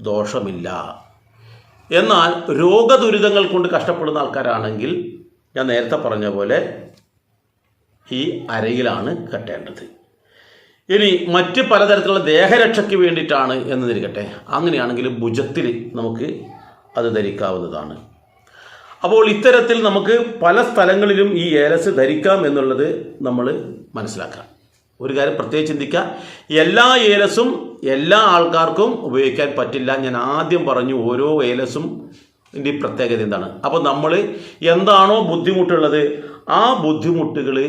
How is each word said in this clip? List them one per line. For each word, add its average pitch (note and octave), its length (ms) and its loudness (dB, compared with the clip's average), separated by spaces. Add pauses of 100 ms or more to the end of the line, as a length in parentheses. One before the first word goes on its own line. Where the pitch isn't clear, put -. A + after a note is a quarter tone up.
ദോഷമില്ല. G#2 680 -6 (1200)
എന്നാൽ F3 420 4 (240)
രോഗദുരിതങ്ങൾ G#3 880 4
കൊണ്ട് F3+ 240 0
കഷ്ടപ്പെടുന്ന D#3 520 -2
ആൾക്കാരാണെങ്കിൽ A#2+ 720 -4 (600)
ഞാൻ C3 140 -4
നേരത്തെ A#2+ 300 0
പറഞ്ഞ G#2+ 320 -4
പോലെ G2+ 300 -2 (1500)
ഈ B2+ 140 -6 (280)
അരയിലാണ് A#2 640 -2 (140)
കെട്ടേണ്ടത്. - 580 -12 (1040)
ഇനി G3+ 200 4 (180)
മറ്റ് F3 340 2
പലതരത്തിലുള്ള G3 640 4
ദേഹരക്ഷയ്ക്ക് F#3+ 720 4
വേണ്ടിയിട്ടാണ് D3 580 0 (160)
എന്നിരിക്കട്ടെ, G#2 520 -4 (260)
അങ്ങനെയാണെങ്കിൽ B2+ 560 0 (120)
ഭുജത്തിൽ A#2+ 500 -2 (260)
നമുക്ക് A2+ 360 -6 (640)
അത് A#2 200 -2
ധരിക്കാവുന്നതാണ്. F#2 800 -6 (1080)
അപ്പോൾ G#3+ 280 4
ഇത്തരത്തിൽ A#3 540 4
നമുക്ക് G3 320 2 (240)
പല F3 240 4
സ്ഥലങ്ങളിലും G3+ 760 2
ഈ E3+ 80 -2 (120)
ഏലസ് E3 400 2
ധരിക്കാം D3+ 480 2
എന്നുള്ളത് C#3 420 0 (340)
നമ്മൾ B2 240 -2 (500)
മനസ്സിലാക്കാം. G#2 520 -12 (520)
ഒരു C3+ 160 -6
കാര്യം D3 220 0
പ്രത്യേകം D3+ 300 -2
ചിന്തിക്കുക, D3 360 -4 (520)
എല്ലാ F#3 320 6 (180)
ഏലസും G#3 440 2 (420)
എല്ലാ E3 340 4
ആൾക്കാർക്കും E3+ 640 2 (120)
ഉപയോഗിക്കാൻ C3+ 480 0
പറ്റില്ല. B2+ 460 -4
ഞാൻ C3 180 -4 (120)
ആദ്യം D#3+ 380 0
പറഞ്ഞു C3 380 0
ഓരോ B2 260 0 (140)
ഏലസും B2+ 420 -4 (680)
ഇതിൻ്റെ C#3+ 240 -4
പ്രത്യേകത A#2 440 -4
എന്താണ്. G2 260 -4 (160)
അപ്പോൾ D#3+ 200 -2
നമ്മൾ D3 280 0 (520)
എന്താണോ F#3+ 580 6
ബുദ്ധിമുട്ടുള്ളത് E3+ 800 0 (480)
ആ F3+ 120 2 (140)
ബുദ്ധിമുട്ടുകൾ D3+ 800 -2 (140)